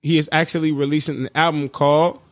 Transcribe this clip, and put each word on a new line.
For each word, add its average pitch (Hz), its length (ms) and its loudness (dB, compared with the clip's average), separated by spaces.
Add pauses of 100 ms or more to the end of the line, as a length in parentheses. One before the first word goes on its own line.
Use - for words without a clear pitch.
he 156 160 2
is 151 140 -2
actually 160 400 0
releasing 143 520 -2
an 120 100 -8
album 151 340 0
called 151 520 0 (120)